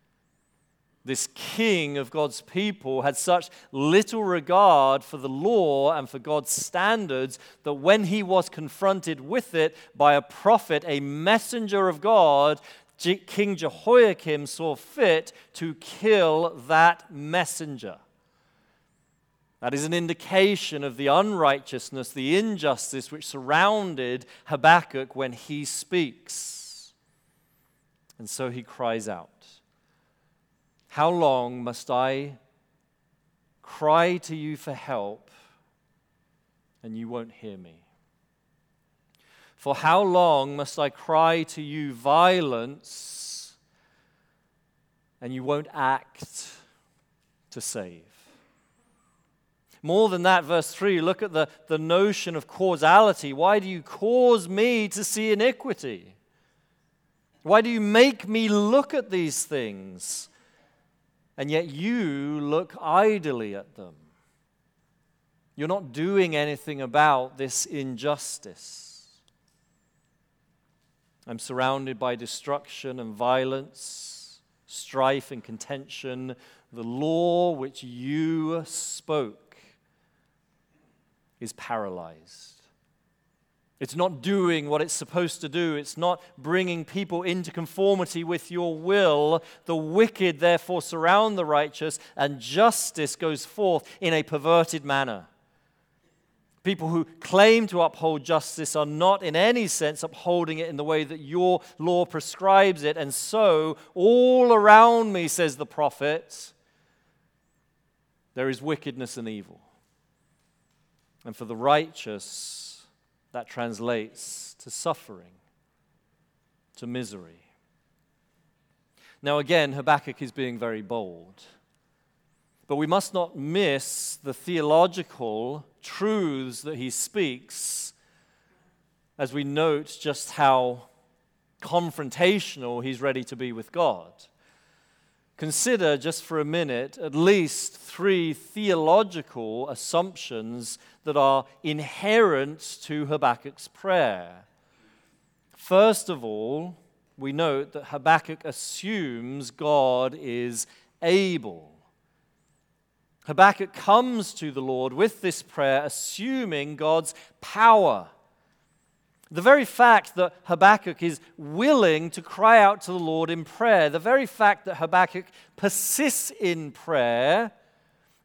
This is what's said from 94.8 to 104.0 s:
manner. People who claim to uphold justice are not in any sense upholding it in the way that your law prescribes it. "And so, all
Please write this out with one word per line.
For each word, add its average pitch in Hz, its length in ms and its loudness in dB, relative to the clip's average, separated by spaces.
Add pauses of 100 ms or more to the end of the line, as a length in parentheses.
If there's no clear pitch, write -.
manner. 135 460 -4 (1300)
People 165 260 -4
who 165 160 -2 (160)
claim 220 460 6
to 175 140 -2
uphold 160 440 -2
justice 156 500 -4
are 151 100 0
not 180 380 0
in 156 100 -4
any 214 360 2
sense 151 340 -4
upholding 160 560 -4
it 165 80 -6
in 160 80 -10
the 147 80 -6
way 156 220 0
that 156 160 -14
your 175 400 0 (160)
law 175 260 0
prescribes 190 800 2
it. 151 140 -2
"And 139 160 -6
so, 160 640 2 (160)
all 247 580 6